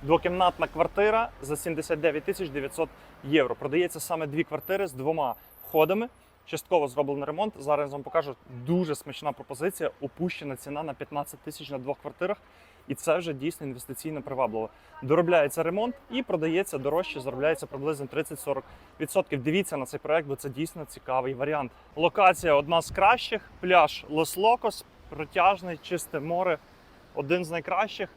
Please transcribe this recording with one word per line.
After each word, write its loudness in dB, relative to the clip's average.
двокімнатна 2
квартира 0
за -4
сімдесят -4
дев'ять 0
тисяч -4
дев'ятсот -4
євро. 4
Продається -2
саме -4
дві -2
квартири -2
з -6
двома -2
входами, 4
частково 0
зроблений -2
ремонт. -4
Зараз 0
я -12
вам -8
покажу, -2
дуже 2
смачна -6
пропозиція, -4
опущена -6
ціна -8
на -6
п'ятнадцять -8
тисяч -12
на -6
двох -4
квартирах. -4
І -4
це 2
вже -4
дійсно -6
інвестиційно -8
привабливо. -2
Доробляється 4
ремонт 0
і -2
продається 0
дорожче, -2
заробляється -2
приблизно -4
тридцять-сорок -4
відсотків. 0
Дивіться 0
на -4
цей -8
проект, 0
бо -4
це -10
дійсно -6
цікавий -2
варіант. -2
Локація 6
одна 4
з -8
кращих: 2
пляж 4
Лос-Локос, 2
протяжний, 2
чисте -4
море, 0
один 0
з -10
найкращих. -2